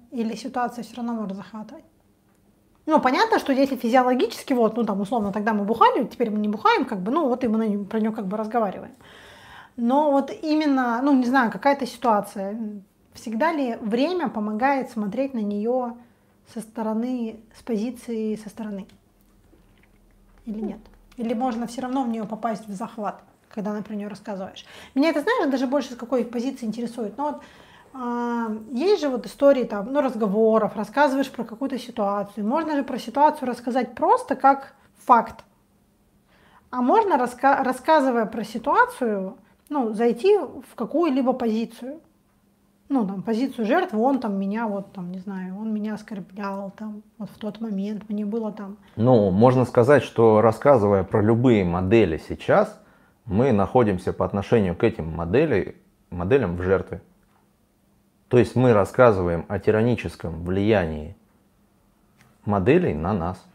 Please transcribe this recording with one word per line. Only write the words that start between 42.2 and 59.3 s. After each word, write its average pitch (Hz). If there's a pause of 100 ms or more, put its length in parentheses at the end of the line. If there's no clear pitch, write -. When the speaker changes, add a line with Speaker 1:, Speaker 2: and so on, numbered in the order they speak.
Speaker 1:
Ну, 247
там, 190
позицию 233
жертвы, 320
он 269
там 196
меня, 202
вот, 202
там, 175
не 185
знаю, 185
он 220
меня 214
оскорблял, 196
там, 214 (160)
вот 202
в -
тот 208
момент 208
мне 208
было 214
там. 202 (180)
Speaker 2:
Ну, 107
можно 123
сказать, 123
что 110
рассказывая 107
про 110
любые 113
модели 92
сейчас, - (460)
мы 120
находимся 98
по 92
отношению 98
к -
этим 107
модели-, 92 (340)
моделям 92
в 90
жертве. 90 (1300)
То 123
есть -
мы 123
рассказываем 95